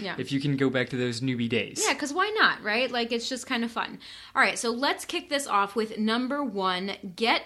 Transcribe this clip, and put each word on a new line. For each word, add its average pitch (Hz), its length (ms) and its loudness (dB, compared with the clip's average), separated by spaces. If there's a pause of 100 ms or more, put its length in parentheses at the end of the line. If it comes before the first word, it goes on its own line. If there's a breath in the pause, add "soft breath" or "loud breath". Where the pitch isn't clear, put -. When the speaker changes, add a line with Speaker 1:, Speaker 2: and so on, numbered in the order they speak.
Speaker 1:
Yeah. 185 180 -6
Speaker 2:
if 131 120 -4
you 139 80 2
can 143 180 2
go 135 140 4
back 123 200 2
to 135 60 -4
those 123 240 0
newbie 123 280 0
days. 110 360 0
Speaker 1:
Yeah, 349 100 2
'cause 277 180 -4
why 392 260 2
not, 190 240 4
right? 220 260 0
Like, 233 220 -2
it's 233 180 -2
just - 200 -6
kinda 233 200 0
fun. - 300 -6 (380 loud breath)
All 269 40 4
right, 214 160 4
so 233 140 0
let's 277 340 0
kick - 260 -6
this 285 180 0
off 196 260 2
with 214 240 -2
number 247 460 0
one, 190 480 0 (240)
get 240 300 2